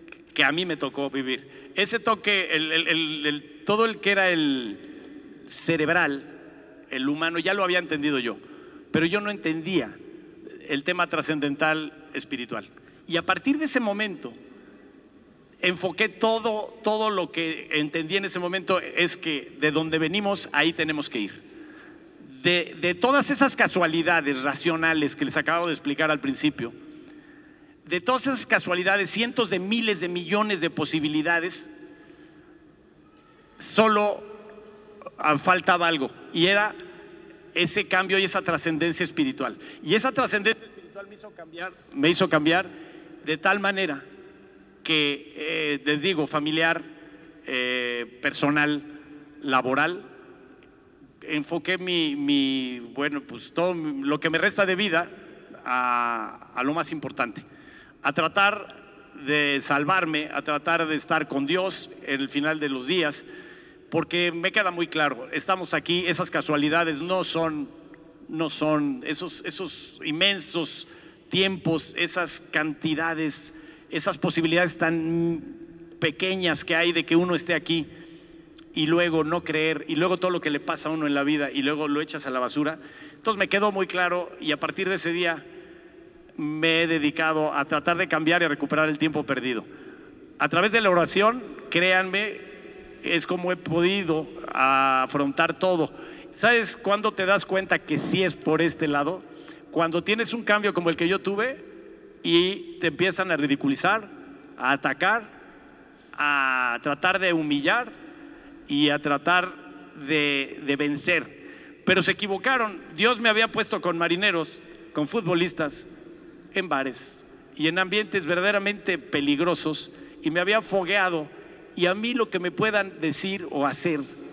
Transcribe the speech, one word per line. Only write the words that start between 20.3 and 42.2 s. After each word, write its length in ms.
ahí 220
tenemos 360
que 100
ir. 340
De, 380
de 140
todas 380
esas 240
casualidades 880
racionales 720
que 100
les 120
acabo 300
de 60
explicar 380
al 80
principio, 540
de 160
todas 220
esas 220
casualidades, 640
cientos 400
de 100
miles 420
de 80
millones 520
de 80
posibilidades, 1000
solo, 640
ah, 200
faltaba 500
algo, 240
y 140
era 280
ese 340
cambio 320
y 60
esa 160
trascendencia 600
espiritual. 540
Y 140
esa 160
trascendencia 540
espiritual 420
me 80
hizo 160
cambiar, 400
me 160
hizo 200